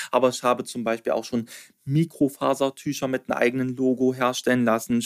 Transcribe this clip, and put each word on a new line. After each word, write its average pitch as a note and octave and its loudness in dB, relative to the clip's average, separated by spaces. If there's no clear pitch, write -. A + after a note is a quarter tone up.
Aber B2 4
ich - -8
habe B2 0
zum A#2+ -8
Beispiel A2+ -2
auch A2+ -2
schon A#2 -4
Mikrofasertücher C#3 0
mit C3 -4
einem B2 -2
eigenen B2+ 0
Logo B2+ 2
herstellen B2+ 0
lassen, A#2 2